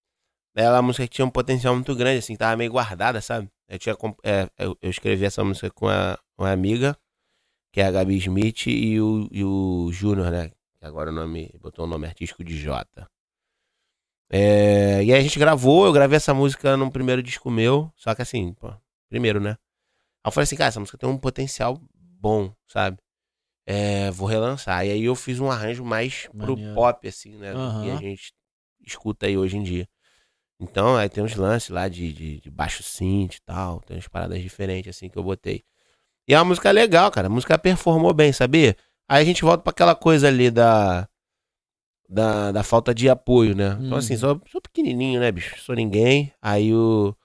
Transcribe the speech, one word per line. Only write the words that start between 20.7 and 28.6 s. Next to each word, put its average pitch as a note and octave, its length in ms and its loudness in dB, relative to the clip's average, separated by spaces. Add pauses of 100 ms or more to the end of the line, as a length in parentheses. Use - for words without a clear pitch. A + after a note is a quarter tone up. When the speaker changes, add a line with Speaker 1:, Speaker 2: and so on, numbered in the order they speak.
Speaker 1:
música - 180 -12
tem B2+ 120 -4
um C3+ 80 -2
potencial C3 640 -6 (140)
bom, G#2 600 -4 (140)
sabe? G2 300 -4 (680)
É, G2+ 440 -2
vou F#2+ 160 -6
relançar. A2 580 -2
E G2+ 60 -2
aí G#2+ 120 -2
eu B2 120 0
fiz B2+ 240 -8
um C3+ 120 -2
arranjo A#2+ 320 -6
mais A#2+ 440 -6 (100)
pro G#2+ 180 -6
Speaker 2:
Maneiro. G#2 200 -12
Speaker 1:
pop, A#2 320 0
assim, G#2 300 -18
né? G2+ 140 -14
Do A2+ 60 -8
que A2+ 320 -6
Speaker 2:
Aham. - 80 -8
Speaker 1:
a - 40 -10
gente G2 320 -14 (520)